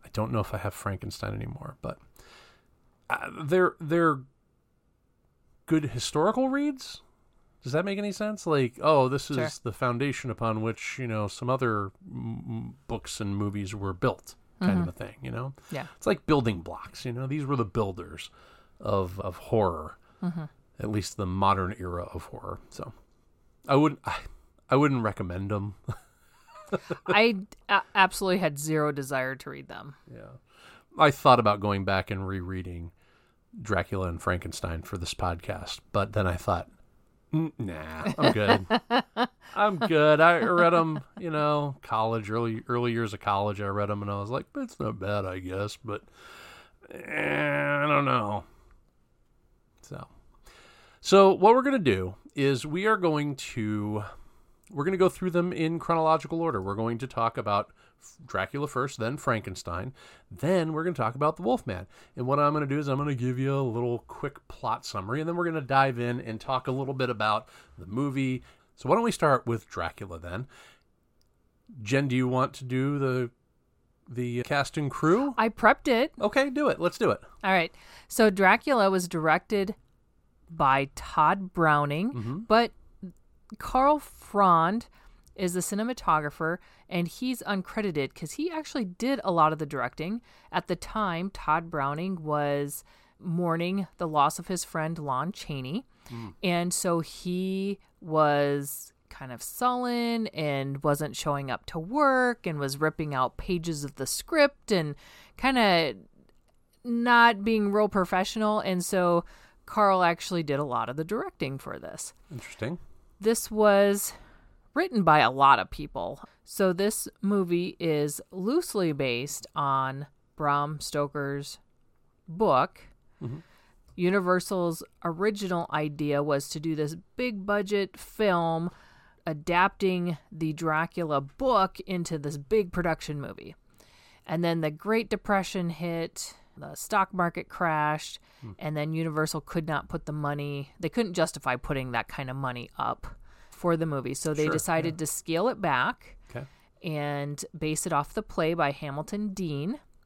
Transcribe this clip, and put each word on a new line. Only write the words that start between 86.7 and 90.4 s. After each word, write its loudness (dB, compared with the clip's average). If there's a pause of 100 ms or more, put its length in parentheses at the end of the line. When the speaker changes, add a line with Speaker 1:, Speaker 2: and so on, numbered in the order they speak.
Speaker 2:
and -2
he's -6
uncredited -4
'cause -10
he -4
actually -6
did -4
a 0
lot 6
of -6
the -4
directing. -6 (300)